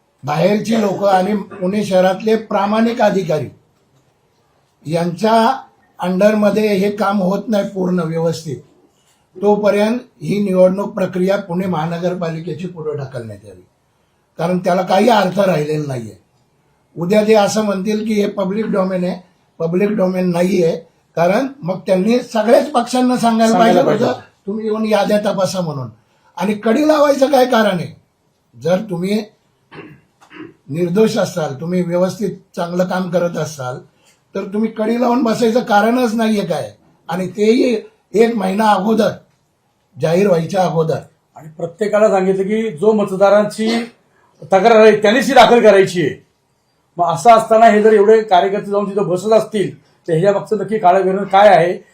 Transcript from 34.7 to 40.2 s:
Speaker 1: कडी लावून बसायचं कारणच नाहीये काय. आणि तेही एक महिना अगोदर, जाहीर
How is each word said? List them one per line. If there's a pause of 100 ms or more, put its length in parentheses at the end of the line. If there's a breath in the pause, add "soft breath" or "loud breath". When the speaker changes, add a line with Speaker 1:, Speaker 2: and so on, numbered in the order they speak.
Speaker 1:
कडी
लावून
बसायचं
कारणच
नाहीये
काय. (360)
आणि
तेही (240)
एक
महिना
अगोदर, (920)
जाहीर